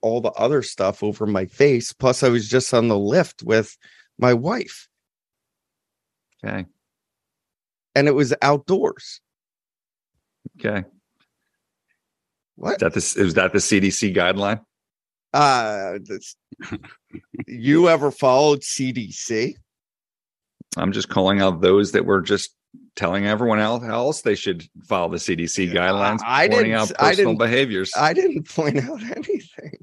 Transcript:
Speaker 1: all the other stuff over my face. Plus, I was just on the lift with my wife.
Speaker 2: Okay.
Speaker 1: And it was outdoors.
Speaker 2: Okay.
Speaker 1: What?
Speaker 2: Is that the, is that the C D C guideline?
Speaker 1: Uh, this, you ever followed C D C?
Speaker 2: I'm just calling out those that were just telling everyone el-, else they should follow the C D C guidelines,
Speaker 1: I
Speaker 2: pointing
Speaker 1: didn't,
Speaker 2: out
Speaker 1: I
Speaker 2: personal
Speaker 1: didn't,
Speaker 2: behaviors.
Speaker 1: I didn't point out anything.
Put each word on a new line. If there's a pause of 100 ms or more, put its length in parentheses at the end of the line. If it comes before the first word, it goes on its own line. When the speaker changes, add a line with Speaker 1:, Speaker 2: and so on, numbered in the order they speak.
Speaker 1:
all
the
other
stuff
over
my
face.
Plus,
I
was
just
on
the
lift
with (440)
my
wife. (1600)
Speaker 2:
Okay. (1300)
Speaker 1:
And
it
was
outdoors. (1400)
Speaker 2:
Okay. (1700)
Speaker 1:
What?
Speaker 2:
Is
that
the,
is
that
the
C
D
C
guideline? (720)
Speaker 1:
Uh,
this, (1120)
you
ever
followed
C
D
C? (1200)
Speaker 2:
I'm
just
calling
out
those
that
were
just (400)
telling
everyone
el-,
else
they
should (200)
follow
the
C
D
C
guidelines,
Speaker 1:
I
Speaker 2:
pointing
Speaker 1:
didn't,
Speaker 2:
out
Speaker 1:
I
Speaker 2:
personal
Speaker 1:
didn't,
Speaker 2:
behaviors.
Speaker 1:
I
didn't
point
out
anything.